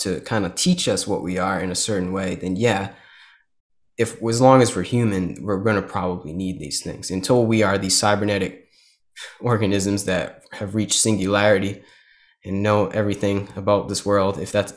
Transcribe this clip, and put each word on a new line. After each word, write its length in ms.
to 180
kinda 280
teach 380
us 180
what 160
we 160
are 220
in 120
a 40
certain 380
way, 220
then 200
yeah, 380
if, 260
as 160
long 220
as 140
we're 80
human, 580
we're 220
gonna 180
probably 500
need 280
these 220
things 300
until 340
we 180
are 140
these 200
cybernetic 720
organisms 640
that 380
have 220
reached 240
singularity 840
and 160
know 260
everything 680
about 320
this 180
world, 320
if 140
that's 260